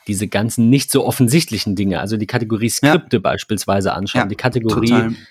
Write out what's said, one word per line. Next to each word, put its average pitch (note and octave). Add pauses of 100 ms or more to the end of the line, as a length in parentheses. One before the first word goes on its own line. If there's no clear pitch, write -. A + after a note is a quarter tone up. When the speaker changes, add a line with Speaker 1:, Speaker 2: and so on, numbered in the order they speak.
Speaker 1:
diese G2+
ganzen A2+
nicht C#3
so C3
offensichtlichen A2+
Dinge, F#2+
also G#2+
die G#2+
Kategorie A2+
Speaker 2:
Ja. C#3+
Speaker 1:
Skripte D#3
beispielsweise G2
anschauen, G2+
Speaker 2:
Ja, G#2
Speaker 1:
die G2+
Kategorie, A2+
Speaker 2:
total. A2+ (160)